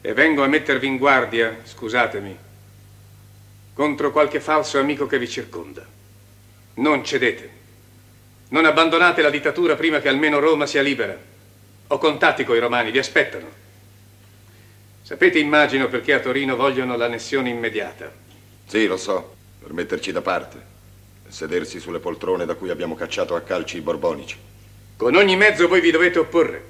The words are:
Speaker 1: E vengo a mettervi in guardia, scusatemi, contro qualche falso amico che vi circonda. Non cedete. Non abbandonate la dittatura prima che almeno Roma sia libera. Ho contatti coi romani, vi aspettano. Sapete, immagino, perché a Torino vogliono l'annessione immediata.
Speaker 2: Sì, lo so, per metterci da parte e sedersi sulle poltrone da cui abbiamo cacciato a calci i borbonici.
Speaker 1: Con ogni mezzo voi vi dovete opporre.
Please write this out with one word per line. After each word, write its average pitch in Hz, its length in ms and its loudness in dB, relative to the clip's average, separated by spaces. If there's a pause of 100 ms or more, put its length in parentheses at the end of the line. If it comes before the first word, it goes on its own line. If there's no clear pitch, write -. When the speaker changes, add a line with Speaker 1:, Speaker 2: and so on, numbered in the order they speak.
Speaker 1:
E 107 140 -6
vengo 143 280 4
a 135 60 2
mettervi 139 360 0
in 135 120 -2
guardia, 117 640 2
scusatemi, 107 760 -4 (1400)
contro 143 380 -2
qualche 147 300 2
falso 151 400 0
amico 143 260 -2
che 131 140 0
vi 120 80 -6
circonda. 85 580 -12 (880)
Non 139 300 0
cedete. 127 460 -2 (960)
Non 156 160 2
abbandonate 165 580 4
la 147 80 4
dittatura 147 460 0
prima 156 240 0
che 147 80 -2
almeno 147 320 2
Roma 147 260 2
sia 139 160 0
libera. 117 340 -2 (720)
Ho 143 120 -2
contatti 151 440 2
coi 117 160 2
romani, 117 320 0
vi 123 80 0
aspettano. - 480 -2 (1600)
Sapete, 175 360 2
immagino, 147 480 4
perché 127 280 0
a 131 40 2
Torino 131 380 -2
vogliono 127 400 0
l'annessione 120 520 -2
immediata. 104 640 -6 (560)
Speaker 2:
Sì, 110 220 0
lo 92 80 0
so, 92 400 -6 (240)
per - 120 -18
metterci 87 380 -6
da 85 100 -4
parte - 500 -6 (580)
e - 20 -20
sedersi 80 480 -6
sulle 85 220 -10
poltrone 87 440 -4
da 82 120 -4
cui 90 140 -8
abbiamo 82 260 -6
cacciato 87 400 -6
a 82 60 -4
calci 87 340 -6
i 82 60 -10
borbonici. 80 680 -6 (520)
Speaker 1:
Con 123 140 2
ogni 196 180 6
mezzo 202 320 4
voi 180 140 4
vi 165 100 4
dovete 175 300 4
opporre. - 500 0